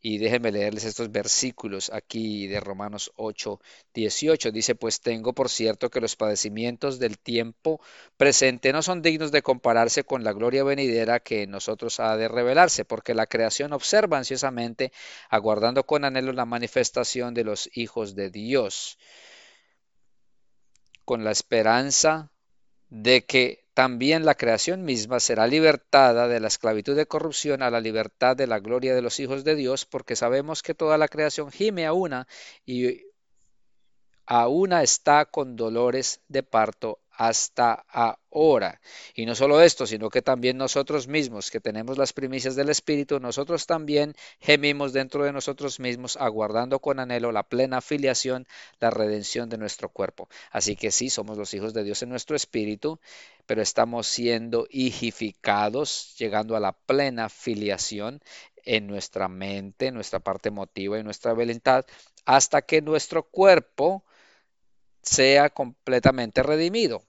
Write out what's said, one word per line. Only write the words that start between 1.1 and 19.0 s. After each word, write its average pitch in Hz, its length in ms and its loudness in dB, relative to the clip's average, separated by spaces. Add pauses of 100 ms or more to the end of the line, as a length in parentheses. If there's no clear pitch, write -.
versículos 104 800 -4
aquí 107 560 -6
de 101 120 -4
Romanos 101 560 -10
ocho 107 460 -8 (320)
dieciocho. 123 580 0
Dice, 113 220 -2
"Pues 113 260 -4
tengo 117 340 -2
por 127 160 0
cierto 110 420 -2
que 127 100 -2
los 113 140 -4
padecimientos 110 840 -4
del 117 220 -4
tiempo 117 600 -2 (380)
presente 135 560 4
no 156 80 0
son 175 220 -4
dignos 156 280 2
de 147 120 -4
compararse 120 640 2
con 127 180 -4
la 107 100 0
gloria 123 300 0
venidera 120 560 0
que 107 240 -4
en 98 80 -10
nosotros 110 480 -8
ha 110 180 0
de 113 100 -2
revelarse, 123 560 2
porque 113 300 -6
la 113 140 0
creación 120 460 -2
observa 175 440 2
ansiosamente, 127 760 -4 (380)
aguardando 110 560 2
con 147 180 0
anhelo 131 300 -2
la 127 120 -4
manifestación 120 880 -2
de 117 80 0
los 107 340 -6
hijos 107 380 -6
de 98 160 -6
Dios, 110 680 -4 (2000)